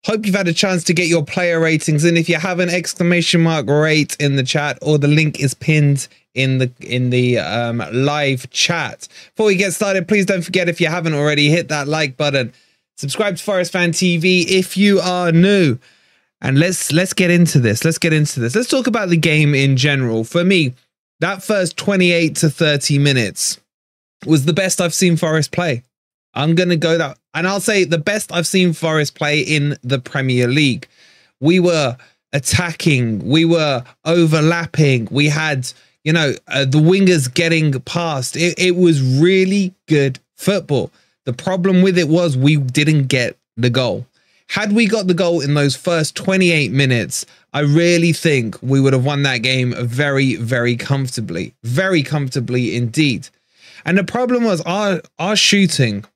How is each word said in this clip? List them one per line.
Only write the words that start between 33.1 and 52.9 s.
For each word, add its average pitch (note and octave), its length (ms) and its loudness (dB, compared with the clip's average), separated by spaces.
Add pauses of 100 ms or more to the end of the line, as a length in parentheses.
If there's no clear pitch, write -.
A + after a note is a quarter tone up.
we D#3 260 2
were D#3 380 0 (200)
overlapping, D#3+ 1080 2
we D3 160 0
had, D3+ 440 -4 (320)
you D#3 80 0
know, D#3 220 2 (140)
uh, C#3 180 -2
the C3+ 140 2
wingers F3 520 4
getting E3 400 0 (100)
past. D#3 540 -6
It, E3 220 -2
it F3+ 180 0
was E3+ 240 4 (220)
really F#3 540 2 (120)
good C#3 320 0 (160)
football. D#3 540 -2 (360)
The C3 80 -6
problem F#3 500 0
with F#3 160 2
it E3 80 0
was D#3+ 280 2
we C#3 200 4
didn't C#3+ 540 0
get B2 280 -2 (180)
the B2 140 0
goal. A#2+ 380 -2 (400)
Had G3+ 260 -4
we A3+ 140 2
got G3+ 180 -2
the F3+ 80 2
goal E3+ 260 0
in C#3+ 140 -2
those C#3+ 220 2
first E3 400 -2
twenty-eight E3+ 560 2
minutes, B2+ 560 0 (260)
I C3+ 60 -2
really E3+ 520 2
think C3 520 0
we C3+ 180 2
would C3+ 120 4
have B2+ 120 2
won C#3+ 160 0
that B2+ 220 -2
game B2+ 340 0
very, C3 600 0
very A#2+ 400 -2
comfortably. A#2 840 -6
Very E3 400 0
comfortably B2+ 760 -4
indeed. A#2+ 540 -2 (560)